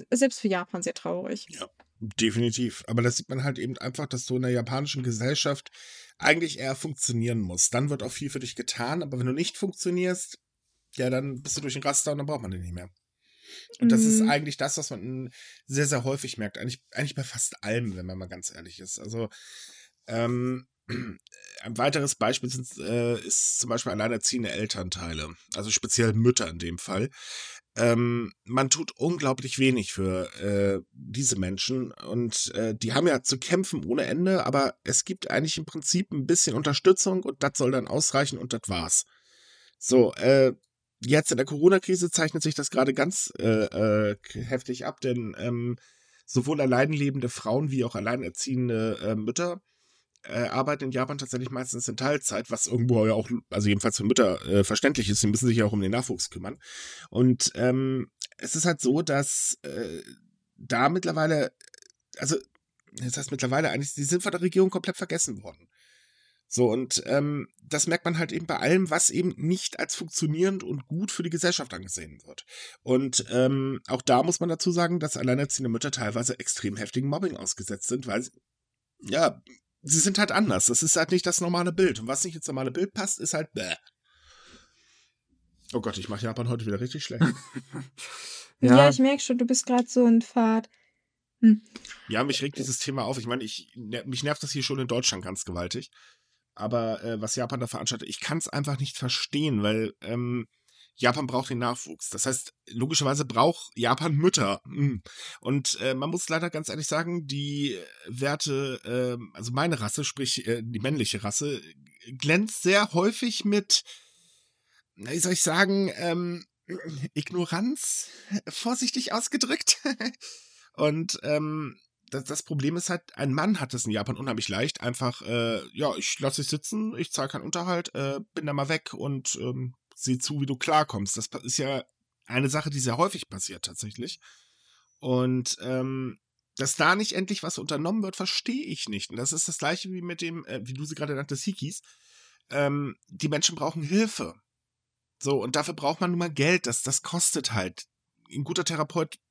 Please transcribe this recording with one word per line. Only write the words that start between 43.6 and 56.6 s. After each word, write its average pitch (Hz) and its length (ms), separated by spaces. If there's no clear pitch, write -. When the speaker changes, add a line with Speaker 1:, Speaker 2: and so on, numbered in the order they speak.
Speaker 2:
äh, 104 60
heftig 123 520
ab, - 160
denn, 120 360
ähm, 120 400
sowohl 143 360
allein 135 320
lebende 139 360
Frauen 131 420
wie 131 120
auch 117 120
alleinerziehende, 117 1080
äh, 110 140
Mütter 165 460
äh, 120 240
arbeiten 139 380
in 131 60
Japan 127 260
tatsächlich 127 320
meistens 127 380
in 110 100
Teilzeit, 131 520
was - 180
irgendwo 117 380
ja 110 80
auch, 107 160
also 101 180
jedenfalls 104 300
für 104 60
Mütter, 107 420
äh, 98 180
verständlich 110 460
ist. 101 120
Sie 107 60
müssen 113 200
sich 117 100
ja 110 80
auch 101 80
um 104 80
den 95 100
Nachwuchs 117 380
kümmern. 95 280